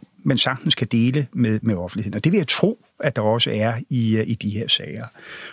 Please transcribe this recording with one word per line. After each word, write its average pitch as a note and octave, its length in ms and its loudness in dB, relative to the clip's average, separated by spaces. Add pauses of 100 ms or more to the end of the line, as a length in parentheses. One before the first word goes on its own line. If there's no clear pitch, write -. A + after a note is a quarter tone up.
(240)
man C3 140 2
sagtens - 360 0
kan B2+ 120 0
dele B2 460 2
med, A2 300 2
med A2+ 120 2
offentligheden, F#2+ 400 -6
og G#2+ 100 -2
det E3+ 80 4
vil G#3+ 60 4
jeg D#3 100 0
tro, - 300 2 (220)
at C#3+ 160 -2
der A2+ 60 0
også A2 320 2
er A2 200 0 (160)
i, A2+ 260 2
øh, A2 120 0
i A#2+ 60 -2
de G#2 160 -4
her A2+ 180 -4
sager. - 360 -4 (480)